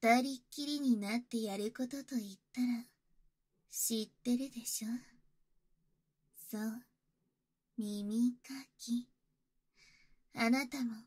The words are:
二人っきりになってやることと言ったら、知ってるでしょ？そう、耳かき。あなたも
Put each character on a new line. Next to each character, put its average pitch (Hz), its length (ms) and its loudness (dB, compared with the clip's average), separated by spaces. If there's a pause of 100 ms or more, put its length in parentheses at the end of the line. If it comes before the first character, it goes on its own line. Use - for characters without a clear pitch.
二 233 200 8
人 269 200 -2
っ - 80 -20
き 294 160 -8
り 294 140 -2
に 262 180 4
な 202 200 -2
っ - 40 2
て 233 200 -2
や 202 160 -2
る 208 180 -2
こ 254 120 -4
と 277 160 -6
と - 120 -10
言 208 160 -2
っ - 0 - (220)
た 247 80 -4
ら、 240 240 0 (840)
知 - 340 0
っ - 200 -10
て 247 140 0
る 269 120 0
で 233 160 -12
し - 200 -4
ょ？ 214 40 -2 (1600)
そ 220 60 -6
う、 220 280 -4 (920)
耳 208 580 2
か - 180 -14 (240)
き。 240 300 -2 (1300)
あ 226 140 2
な 262 180 4
た 269 160 -4
も 233 100 0 (140)